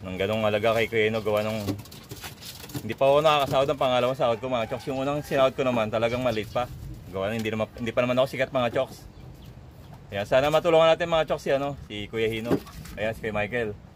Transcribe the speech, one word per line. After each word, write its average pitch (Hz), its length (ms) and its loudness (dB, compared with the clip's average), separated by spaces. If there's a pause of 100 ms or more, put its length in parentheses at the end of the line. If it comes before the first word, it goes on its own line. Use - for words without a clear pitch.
ng 92 140 -8
ganong 107 260 0
alaga 107 320 2
kay 113 100 4
Kuya 107 220 2
Hino, 110 160 0
gawa 104 180 2
nung 110 200 -4 (1160)
hindi 110 160 -6
pa - 100 -2
ako 139 160 6
nakakasahod 143 480 4
ng 147 140 -2
pangalawang 127 340 2
sahod 120 220 2
ko, 113 80 -8
mga 120 240 -2
chokes. 123 160 -6
Yung 135 160 -4
unang 143 200 -2
sinahod 135 320 2
ko - 100 -4
naman, 120 260 0
talagang 117 320 0
maliit 113 280 -2
pa. 123 200 -4 (400)
Gawa 95 180 -4
nung 113 140 -2
hindi 110 80 -2
naman, 107 240 -2
hindi 117 160 -6
pa 123 120 0
naman 123 140 2
ako 127 120 4
sikat, 131 220 -2
mga 123 220 0
chokes. 131 300 -4 (1080)
Ayan, 101 160 -2
sana 135 240 4
matulungan 160 380 6
natin, 160 180 4
mga 160 220 2
chokes, 160 180 -4
si, 170 60 0
ano, 139 340 0
si 104 200 -8
Kuya 113 220 0
Hino. 113 300 0 (380)
Ayan, 107 180 -2
si - 80 -12
Kuya 113 100 -4
Michael. 104 460 -2 (180)